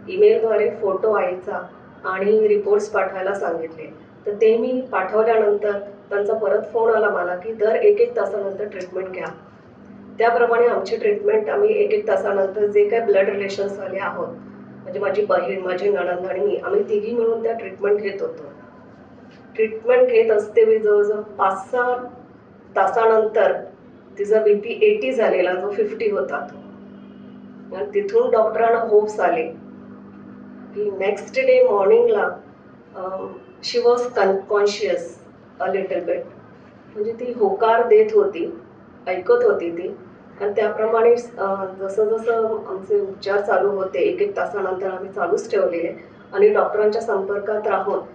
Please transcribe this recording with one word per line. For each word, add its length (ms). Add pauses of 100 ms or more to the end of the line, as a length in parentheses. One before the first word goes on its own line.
ईमेलद्वारे 600
फोटो 420
आईचा 560 (380)
आणि 420
रिपोर्ट्स 420
पाठवायला 440
सांगितले. 600 (320)
तर 80
ते 240
मी 240 (100)
पाठवल्यानंतर 800 (380)
त्यांचा 240
परत 280 (120)
फोन 220
आला 140
मला 260
की 180
दर 220
एक 240
एक 160
तासानंतर 520
ट्रीटमेंट 420
घ्या. 180 (920)
त्याप्रमाणे 480
आमची 280
ट्रीटमेंट 540
आम्ही 200
एक 220
एक 160
तासानंतर 580
जे 240
काही 120
ब्लड 280
रिलेशन्सवाले 720
आहोत, 280 (560)
म्हणजे 160
माझी 260
बहीण, 360
माझी 280
नणंद 360
आणि 140
मी, 160
आम्ही 280
तिघी 280
मिळून 320
त्या 80
ट्रीटमेंट 480
घेत 220
होतो. 220 (1120)
ट्रीटमेंट 520
घेत 240
असतेवेळी 480
जवळजवळ 420
पाच 500
सहा 240 (800)
तासानंतर 800 (680)
तिचा 220
बीपी 400
एटी 320
झालेला, 400
जो 160
फिफ्टी 420
होता 400
तो. 40 (1200)
आणि 180
तिथून 380
डॉक्टरांना 480
होप्स 400
आले 240 (1300)
की 160
नेक्स्ट 480
डे 280
मॉर्निंगला, 600 (680)
अ, 60 (600)
she 280
was 80
con-, 380 (140)
conscious 500 (600)
a 100
little 360
bit. 160 (720)
म्हणजे 180
ती 220
होकार 520
देत 260
होती, 420 (520)
ऐकत 360
होती 340
ती. 180 (460)
आणि 140
त्याप्रमाणे, 580 (240)
अ, 280 (140)
जसं 260
जसं 640
आमचे 340
उपचार 400
चालू 280
होते, 300
एक 220
एक 160
तासानंतर 500
आम्ही 240
चालूच 400
ठेवलेले 520 (300)
आणि 160
डॉक्टरांच्या 520
संपर्कात 680
राहून 320 (160)